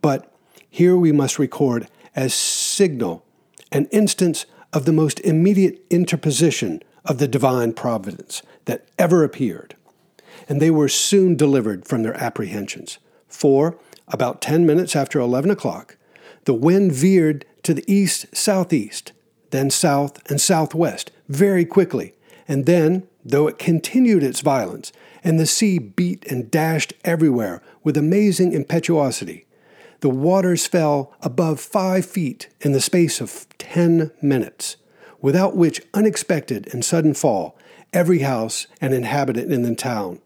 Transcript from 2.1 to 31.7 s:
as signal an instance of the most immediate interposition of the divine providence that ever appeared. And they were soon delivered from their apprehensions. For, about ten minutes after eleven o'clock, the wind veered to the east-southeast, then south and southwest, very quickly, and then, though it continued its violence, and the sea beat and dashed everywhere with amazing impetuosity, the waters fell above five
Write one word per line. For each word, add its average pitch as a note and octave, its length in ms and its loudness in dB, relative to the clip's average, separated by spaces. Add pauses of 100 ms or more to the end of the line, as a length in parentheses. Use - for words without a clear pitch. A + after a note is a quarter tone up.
as C3 180 -4
signal A#2+ 920 -2 (460)
an - 140 0
instance F#3+ 600 0 (260)
of C#3 140 -4
the E3 80 2
most D#3 280 0
immediate F#3 680 2
interposition D3+ 920 0 (240)
of B2+ 140 -4
the C#3+ 80 0
divine B2 440 0
providence A2 680 -8 (240)
that - 220 -8 (120)
ever E3+ 240 4
appeared. - 520 -6 (760)
And C#3+ 120 0
they D#3+ 100 6
were D3+ 180 4
soon F#3 480 4
delivered B2 500 0
from A2+ 160 -2
their - 180 -6
apprehensions. G#2 760 -8 (300)
For, D3 500 2 (300)
about - 340 -4
ten E3 240 2
minutes E3 300 2
after C#3 240 -2
eleven B2+ 320 0
o'clock, - 460 -8 (460)
the C3+ 100 0
wind E3+ 380 4
veered D#3 540 2 (180)
to E3+ 100 0
the - 180 -4
east-southeast, F#3 1200 -2 (380)
then C#3 180 -2
south C#3+ 500 0 (100)
and C#3+ 120 -2
southwest, D#3+ 680 -2 (180)
very F3+ 340 2
quickly, E3+ 500 -2 (340)
and C#3 180 -2
then, F3 420 2 (160)
though C#3+ 240 2
it D#3 100 -4
continued F#3+ 680 2
its C3 180 -4
violence, C3+ 500 -2 (320)
and D#3+ 160 2
the D#3 80 2
sea F#3+ 320 0
beat F3 460 -6
and B2 260 -8
dashed D#3+ 420 -2 (100)
everywhere C3 580 0 (220)
with D3 140 0
amazing F#3 560 2
impetuosity, D3+ 920 -2 (560)
the C#3+ 80 2
waters F3 580 0
fell D3 540 0
above D#3 380 -2
five F#3+ 460 -2